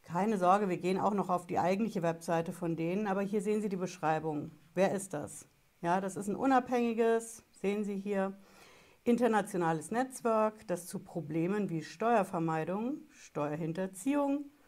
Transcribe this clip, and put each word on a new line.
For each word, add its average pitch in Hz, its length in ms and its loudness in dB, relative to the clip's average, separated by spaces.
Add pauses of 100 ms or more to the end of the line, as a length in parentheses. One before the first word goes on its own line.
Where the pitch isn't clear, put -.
Keine 196 340 0
Sorge, 185 320 6
wir 170 80 0
gehen 185 220 0
auch 190 120 2
noch 190 160 0
auf 175 180 0
die 180 120 0
eigentliche 190 440 2
Webseite 165 500 0
von 165 240 -2
denen, 185 320 -2
aber 196 120 0
hier 196 220 0
sehen 214 180 0
Sie 208 80 -2
die 190 80 -2
Beschreibung. 156 760 -2 (220)
Wer 180 180 4
ist 196 200 -6
das? - 360 -8 (340)
Ja, 175 180 2
das 190 160 -6
ist 202 120 -6
ein 202 80 -2
unabhängiges, 233 1080 2 (160)
sehen 202 240 0
Sie 196 140 -4
hier, 196 400 -2 (680)
internationales 202 840 2
Netzwerk, 220 760 0
das 175 180 -4
zu 190 140 -10
Problemen 170 680 -2
wie 160 140 -4
Steuervermeidung, 196 1160 0 (100)
Steuerhinterziehung, 190 1400 -2 (220)